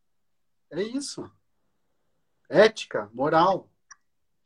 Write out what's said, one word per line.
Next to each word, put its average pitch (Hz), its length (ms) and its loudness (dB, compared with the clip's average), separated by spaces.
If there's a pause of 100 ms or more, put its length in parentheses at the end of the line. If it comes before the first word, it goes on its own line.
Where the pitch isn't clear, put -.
(720)
É 156 100 -6
isso. 240 480 -10 (1200)
Ética, 123 640 2
moral. 160 560 0 (760)